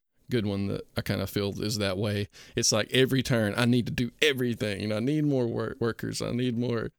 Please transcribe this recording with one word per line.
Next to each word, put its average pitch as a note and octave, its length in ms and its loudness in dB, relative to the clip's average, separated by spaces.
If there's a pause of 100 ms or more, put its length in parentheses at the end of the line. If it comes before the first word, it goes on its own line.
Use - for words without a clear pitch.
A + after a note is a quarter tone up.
(300)
good A#2 140 0
one G2 240 -2
that G#2 180 -6 (100)
I A2+ 60 -2
kinda G2 240 -2
feel G2+ 360 -4
is G#2 160 -2
that G2 200 -2
way. G#2 300 -2 (280)
It's - 160 2
like G#2+ 200 2
every C3 300 4
turn, A2 340 2
I A#2+ 80 2
need A#2+ 220 4
to A#2+ 60 -4
do A#2+ 180 -2 (100)
everything. A#2+ 600 0
You G2+ 80 -2
know, G#2+ 80 0
I G#2+ 40 -2
need D3+ 240 0
more C3 220 2
wor-, A2+ 320 -4
workers. A2+ 420 -2
I A2 120 -2
need A#2+ 260 0
more, A#2+ 400 -2